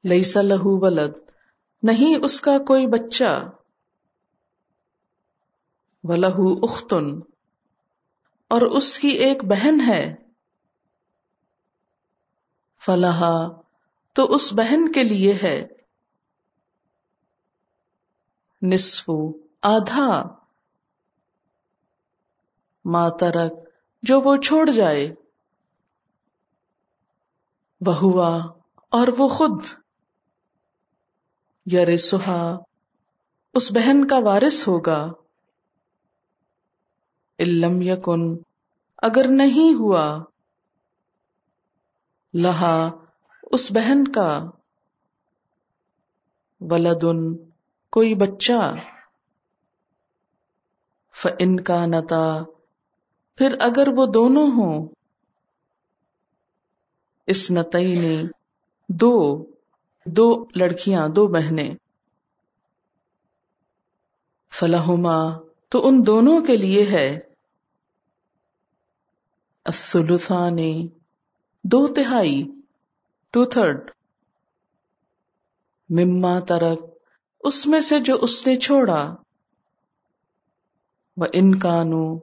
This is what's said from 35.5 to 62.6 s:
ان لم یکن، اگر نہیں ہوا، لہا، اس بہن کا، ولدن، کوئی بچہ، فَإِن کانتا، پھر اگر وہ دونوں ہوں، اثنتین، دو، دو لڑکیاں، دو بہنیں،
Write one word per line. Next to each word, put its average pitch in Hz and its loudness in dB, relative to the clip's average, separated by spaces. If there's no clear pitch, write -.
ان 170 -2
لم 175 0
یکن، 175 -4
اگر 240 2
نہیں 277 4
ہوا، 165 0
لہا، 170 0
اس - -2
بہن 262 2
کا، 165 -2
ولدن، 165 -2
کوئی 226 2
بچہ، 196 -2
فَإِن 185 -2
کانتا، 165 -2
پھر 269 0
اگر 254 2
وہ 262 2
دونوں 247 4
ہوں، 175 0
اثنتین، 175 -2
دو، 170 2
دو 226 2
لڑکیاں، 180 -2
دو 202 2
بہنیں، 160 -4